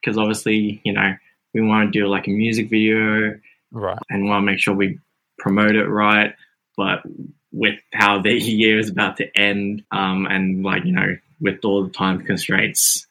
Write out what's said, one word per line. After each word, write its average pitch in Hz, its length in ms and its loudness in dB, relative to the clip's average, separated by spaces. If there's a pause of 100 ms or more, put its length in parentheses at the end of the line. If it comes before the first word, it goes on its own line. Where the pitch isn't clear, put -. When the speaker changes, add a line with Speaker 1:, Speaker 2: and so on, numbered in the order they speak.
Speaker 1:
'cause 110 140 -2
obviously, 107 640 0
you 101 80 -2
know, 98 220 0 (400)
we 110 80 0
wanna 110 280 2
do, 104 160 0
like, 98 200 -2
a 101 40 -4
music 110 380 0
video 110 680 2 (340)
Speaker 2:
Right. 101 260 -6 (120)
Speaker 1:
and 101 180 -2
wanna 101 160 2
make 98 140 0
sure 101 160 0
we 98 240 -2 (400)
promote 104 380 2
it 110 100 2
right. 104 480 2 (420)
But 95 240 -2 (520)
with 104 260 -2 (160)
how 101 260 4
the 101 120 2
<laughs> 120 60 2
year 110 400 2
is 107 120 -2
about 95 260 -2
to - 220 -2
end, 101 520 0
um, 95 360 -2
and, 95 360 0
like, 98 220 -2
you 180 80 0
know, 98 240 0 (240)
with 98 240 -2
all 98 200 2
the 92 60 -8
time 92 320 -2
constraints - 880 -2